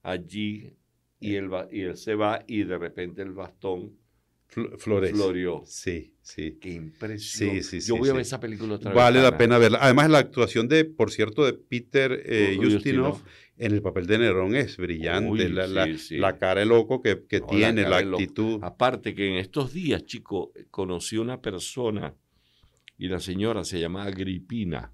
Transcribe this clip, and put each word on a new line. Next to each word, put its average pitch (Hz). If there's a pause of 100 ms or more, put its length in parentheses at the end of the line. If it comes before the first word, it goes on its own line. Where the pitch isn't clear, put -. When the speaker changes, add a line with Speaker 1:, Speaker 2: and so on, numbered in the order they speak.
Speaker 1:
allí, 92 (480)
y 104
él 98
va, 92
y 104
él 87
se 110
va, 107
y 104
de 90
repente 87
el 95
bastón 95 (560)
Speaker 2:
Fl-, -
florece. 98
Speaker 1:
floreó. 90
Speaker 2:
Sí, -
sí. -
Speaker 1:
Qué 92
impresión. 101
Speaker 2:
Sí, 92
sí, -
Speaker 1:
Yo 117
Speaker 2:
sí, -
Speaker 1:
voy 131
a 135
Speaker 2:
sí. 131
Speaker 1:
ver 127
esa 117
película 110
otra 101
vez, 98
Speaker 2:
Vale 123
la 131
Speaker 1:
pana. -
Speaker 2:
pena 120
verla. 117
Además, 139
la 156
actuación 117
de, 156
por 113
cierto, 107
de 123
Peter, 131
eh, 101
Speaker 1:
U-, 107
Speaker 2:
Ustinov 104 (400)
Speaker 1:
Ustinov. - (400)
Speaker 2:
en 113
el 101
papel 90
de 107
Nerón 98
es 131
brillante. 87
Speaker 1:
Uy, 92
Speaker 2:
La, 92
la, 95
Speaker 1:
sí, 78
sí. -
Speaker 2:
la 92
cara 95
de 107
loco 117
que, 101
que 98
Speaker 1:
No, -
la -
Speaker 2:
tiene, 110
Speaker 1:
cara 78
Speaker 2:
la 90
Speaker 1:
de 95
loco. 95
Speaker 2:
actitud. 110
Speaker 1:
Aparte 113
que 98
en 95
estos 110
días, 147
chico, - (180)
conocí 92
una 120
persona 98 (840)
y 90
la 90
señora 98
se 90
llama 90
Agripina. 95